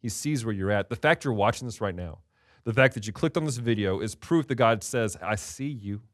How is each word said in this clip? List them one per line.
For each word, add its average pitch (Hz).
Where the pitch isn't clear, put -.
He 113
sees 143
where 110
you're 98
at. 101
The 117
fact -
you're 139
watching 110
this 113
right 98
now, 85
the 113
fact 131
that 104
you 107
clicked 165
on 156
this 131
video 107
is 104
proof 165
that 127
God 113
says, 113
"I 104
see -
you. 104